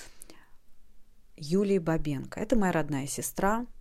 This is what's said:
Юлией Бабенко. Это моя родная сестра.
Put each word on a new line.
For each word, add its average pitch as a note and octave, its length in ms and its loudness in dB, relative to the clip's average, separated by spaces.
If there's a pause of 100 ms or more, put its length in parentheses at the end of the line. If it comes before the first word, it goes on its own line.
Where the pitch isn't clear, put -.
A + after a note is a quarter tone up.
(1400)
Юлией F#3+ 440 2
Бабенко. D#3 600 0
Это A3 180 4
моя F#3+ 140 6
родная C#3+ 360 0
сестра. G#3 580 0 (160)